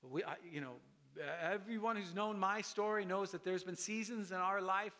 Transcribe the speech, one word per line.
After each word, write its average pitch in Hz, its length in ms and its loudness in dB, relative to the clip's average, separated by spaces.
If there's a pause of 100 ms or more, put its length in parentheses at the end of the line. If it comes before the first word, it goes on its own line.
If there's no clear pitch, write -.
We, 131 200 -2
I, 151 140 -4 (160)
you 147 80 -4
know, 131 140 -6 (680)
everyone 208 540 0
who's 180 180 -4
known 208 240 0
my 196 220 4
story 208 460 2
knows 190 260 2
that 180 100 -4
there's 185 220 0
been 185 120 -4
seasons 214 540 -2
in 190 60 -4
our 190 240 4
life, 190 400 2